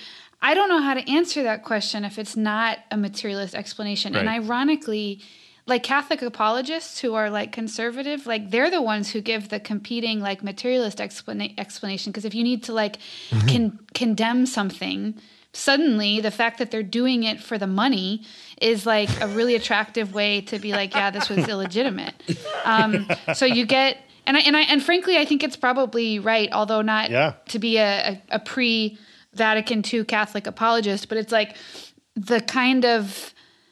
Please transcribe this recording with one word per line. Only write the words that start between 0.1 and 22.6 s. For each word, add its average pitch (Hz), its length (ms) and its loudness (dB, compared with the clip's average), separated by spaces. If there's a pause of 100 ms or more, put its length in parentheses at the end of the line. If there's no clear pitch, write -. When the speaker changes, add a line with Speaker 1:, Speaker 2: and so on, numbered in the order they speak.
Speaker 1:
I 277 120 4
don't 392 140 4
know 339 140 4
how 277 140 2
to 254 140 -4
answer 302 340 2
that 220 200 -2
question 208 400 -2
if 202 160 -8
it's 214 160 -8
not 220 440 0 (120)
a 214 60 -2
materialist 202 580 -4
explanation. 202 600 -6
And 208 120 2
Speaker 2:
Right. 226 140 -2
Speaker 1:
ironically, 220 800 -2 (440)
like, 247 180 0
Catholic 285 380 0
apologists 247 760 -2
who 233 140 -2
are, 214 160 0
like, 208 240 -4
conservative, 240 720 -6
like, 214 260 -4
they're 254 200 4
the 349 100 0
ones 214 300 -2
who 220 100 -4
give 214 260 -4
the 208 140 -6
competing, 220 580 -4
like, 196 240 -4
materialist 214 540 -2
explana-, 208 600 -8
explanation. 202 540 -8
'Cause 202 140 -8
if 208 100 -8
you 233 80 0
need 240 200 0
to, 233 100 -10
like, 214 240 -2 (320)
Speaker 2:
Mm-hmm. 110 180 2
Speaker 1:
con-, 220 320 2 (140)
condemn 233 520 2
something, 196 680 -4 (400)
suddenly 220 680 2
the 214 120 0
fact 226 260 0
that 220 140 -4
they're 220 120 -2
doing 240 400 2
it 214 160 -2
for 220 180 -6
the 196 100 -2
money 202 560 0 (360)
is, 226 260 2
like, 214 240 2 (120)
a 214 60 -2
really 226 280 2
attractive 214 580 0
way 208 280 0
to 202 180 -8
be 202 140 -6
like, 196 220 0
"Yeah, 196 160 2
this 202 180 -4
was 196 180 0
illegitimate." 202 680 -2 (500)